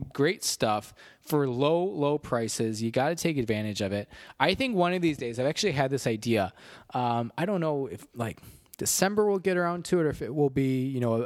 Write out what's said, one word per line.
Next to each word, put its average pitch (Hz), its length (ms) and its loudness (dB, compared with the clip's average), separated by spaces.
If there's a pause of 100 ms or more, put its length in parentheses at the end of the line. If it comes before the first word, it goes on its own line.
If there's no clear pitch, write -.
(120)
great 160 320 0
stuff 107 500 -2 (280)
for 143 260 0
low, 147 380 2
low 147 320 0
prices. 113 640 -2
You 117 100 0
gotta 143 240 2
take 165 220 -2
advantage 107 420 -2
of 98 140 0
it." 104 160 -4 (300)
I 160 160 4
think 254 200 -2
one 175 160 4
of 180 100 0
these 160 160 2
days, 120 220 -4
I've 127 60 2
actually 156 280 0
had 135 180 2
this 131 160 0
idea. 110 440 2 (420)
Um, 120 440 0
I 156 80 -2
don't 196 160 -2
know 147 260 -2
if, - 260 -12
like, 113 260 -6 (380)
December 208 520 2
we'll 196 100 0
get 180 160 0
around 175 300 0
to 180 140 2
it, 156 60 4
or 147 40 2
if 139 120 -4
it 120 120 -6
will 147 160 4
be, 131 380 0
you 135 120 -2
know, 120 140 2
a, 113 120 2